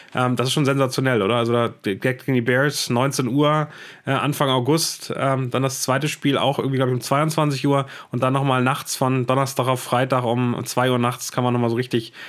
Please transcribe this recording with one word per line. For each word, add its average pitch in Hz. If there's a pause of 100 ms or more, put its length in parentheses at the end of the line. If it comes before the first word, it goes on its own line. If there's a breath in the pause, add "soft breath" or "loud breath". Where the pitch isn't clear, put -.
(140 loud breath)
Ähm, 127
das 123
ist -
schon 151
sensationell, 131
oder? 113
Also 117
da 117
direkt 127
gegen 135
die 123
Bears, 131
neunzehn 131
Uhr, 151 (380 loud breath)
äh, 131
Anfang 135
August, 131
ähm, 131
dann 127
das 131
zweite 139
Spiel 143
auch 139
irgendwie, 131
glaub 127
ich, 127
um 123
zweiundzwanzig 147
Uhr 139 (240 loud breath)
und 123
dann 131
nochmal 139
nachts 131
von 131
Donnerstag 131
auf 127
Freitag 127
um 120 (100)
zwei 127
Uhr 123
nachts 123
kann 127
man 120
nochmal 120
so 117
richtig 123 (160 loud breath)